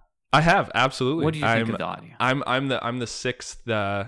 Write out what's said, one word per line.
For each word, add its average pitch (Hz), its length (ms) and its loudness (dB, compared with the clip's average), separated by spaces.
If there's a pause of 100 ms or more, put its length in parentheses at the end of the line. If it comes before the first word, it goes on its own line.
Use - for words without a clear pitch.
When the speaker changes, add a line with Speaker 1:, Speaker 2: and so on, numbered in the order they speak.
(320)
Speaker 1:
I 143 80 6
have, 170 340 4
absolutely. 135 520 2
Speaker 2:
What 160 80 0
do 151 60 -6
you - 60 -2
think 113 220 2
Speaker 1:
I'm, - 60 -4
Speaker 2:
of - 40 -6
the - 60 -4
audio? 92 340 -10
Speaker 1:
I'm, 131 280 0
I'm 135 220 0
the, 127 160 -2
I'm 120 140 -4
the 120 80 -4
sixth, - 640 -8
uh, 101 400 -2